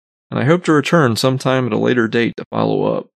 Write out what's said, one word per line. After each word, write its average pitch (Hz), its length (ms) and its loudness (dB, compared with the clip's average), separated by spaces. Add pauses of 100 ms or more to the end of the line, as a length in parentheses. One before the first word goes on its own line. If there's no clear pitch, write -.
(320)
and 120 80 -2
I 120 60 0
hope 170 200 2
to 165 80 0
return 143 420 2
sometime 131 520 0
at 107 60 -2
a 107 40 0
later 117 300 0
date 113 300 0
to 123 120 -12
follow 110 360 0
up 107 320 -4